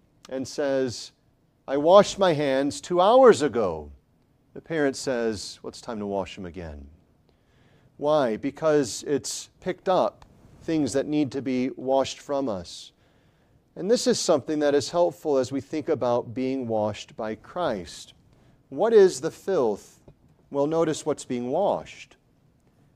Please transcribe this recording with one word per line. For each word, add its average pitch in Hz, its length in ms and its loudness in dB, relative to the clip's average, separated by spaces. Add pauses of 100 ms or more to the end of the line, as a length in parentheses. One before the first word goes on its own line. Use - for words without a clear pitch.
(280)
and 131 200 -8
says, 135 640 -4 (560)
"I 139 100 -4
washed 180 420 6
my 185 140 4
hands 139 480 0
two 175 200 0
hours 214 420 8
ago," 90 480 -2 (640)
the - 80 -18
parent 147 340 -2
says, 117 640 -4
"Well, - 80 -14
it's - 140 -16
time 117 160 -10
to 104 80 -6
wash 98 300 -6
them 95 100 -12
again." 80 420 -14 (1080)
Why? 139 380 2
Because 139 680 -2
it's - 440 -6 (100)
picked 185 280 -8
up 160 360 0 (380)
things 151 320 -2
that 135 120 -2
need 151 260 -2
to 135 100 -6
be 127 280 -2
washed 131 500 -2
from 139 280 -4
us. - 440 -10 (840)
And 175 160 -4
this 247 160 2
is 233 120 2
something 151 420 0
that 143 140 2
is 143 160 0
helpful 170 460 0
as 131 160 0
we 139 80 -4
think 156 280 -8
about 123 440 -2
being 131 360 -4
washed 107 480 -4
by 110 180 -8
Christ. 117 800 -8 (560)
What 202 240 2
is 185 260 8
the 156 120 -6
filth? 127 680 -2 (500)
Well, 143 180 0
notice 160 360 0
what's 147 200 -4
being 123 260 -6
washed. 135 680 -4 (800)